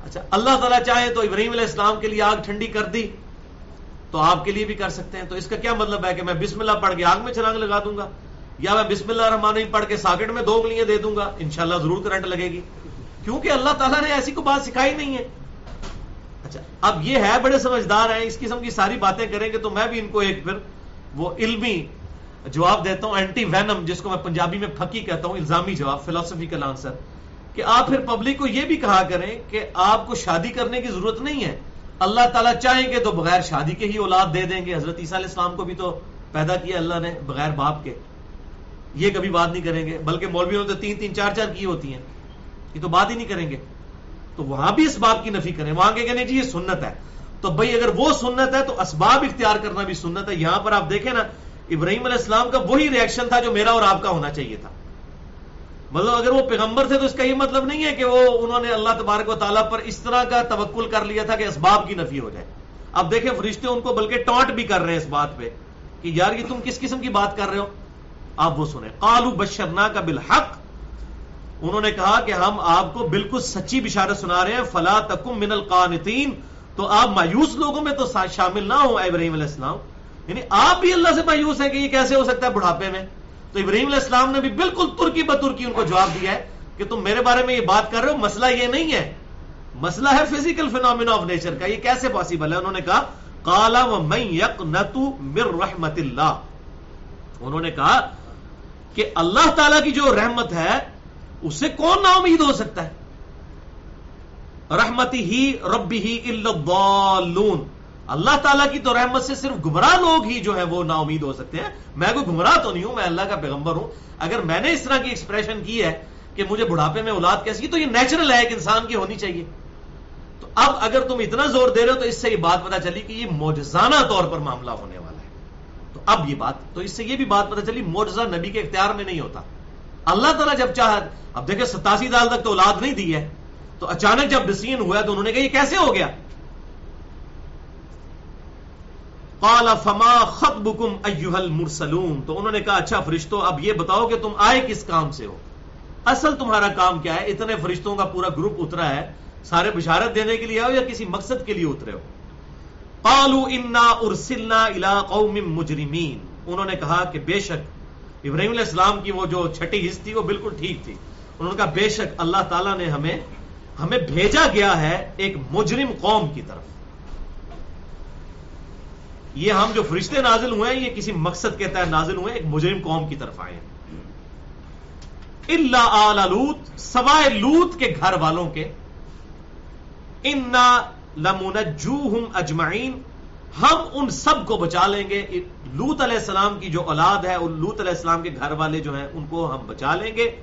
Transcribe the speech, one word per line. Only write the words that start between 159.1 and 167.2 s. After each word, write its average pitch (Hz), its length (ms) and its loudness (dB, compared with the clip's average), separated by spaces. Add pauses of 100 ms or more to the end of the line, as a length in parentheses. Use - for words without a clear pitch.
وہ 185 140 -2
جو 170 220 -2
چھٹی 170 420 -2
حص - 80 -6
تھی 214 160 -10
وہ 220 80 0
بالکل 202 280 -2 (100)
ٹھیک 180 260 -6
تھی۔ - 80 -12 (460)
انہوں 175 140 -4
نے 190 40 -6
کہا 190 160 0
بے 208 160 2
شک 202 280 -4
اللہ 165 320 2
تعالیٰ 185 280 0
نے 180 80 -4
ہمیں، 156 340 -2 (600)
ہمیں 185 180 0
بھیجا 208 560 2
گیا 196 280 4
ہے 165 360 -2
ایک 190 200 -4 (140)
مجرم 226 400 0 (100)
قوم 190 320 2
کی 120 140 -8
طرف۔ 85 160 -14 (2750)